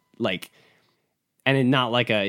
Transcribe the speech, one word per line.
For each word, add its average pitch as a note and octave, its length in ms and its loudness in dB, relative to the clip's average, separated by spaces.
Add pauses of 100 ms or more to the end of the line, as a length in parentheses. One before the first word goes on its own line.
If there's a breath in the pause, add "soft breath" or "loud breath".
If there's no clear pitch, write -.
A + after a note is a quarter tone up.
(200)
like, F#2+ 300 -6 (960 soft breath)
and C3+ 120 2
it, C3 80 2
not B2+ 260 2
like A#2+ 180 0
a, G#2+ 200 0